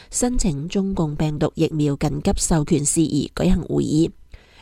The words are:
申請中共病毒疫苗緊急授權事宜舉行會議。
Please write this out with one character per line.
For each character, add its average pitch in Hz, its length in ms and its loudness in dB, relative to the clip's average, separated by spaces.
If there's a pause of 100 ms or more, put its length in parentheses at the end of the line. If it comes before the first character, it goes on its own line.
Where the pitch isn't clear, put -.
(100)
申 247 260 -2
請 160 320 -2
中 190 260 -2
共 156 220 -2
病 151 220 -2
毒 160 160 0
疫 156 180 0
苗 147 240 0
緊 147 240 -2
急 196 160 0
授 160 300 2
權 143 180 2
事 165 160 0
宜 147 340 0
舉 156 140 0
行 185 140 4
會 143 220 -2
議。 151 260 2 (520)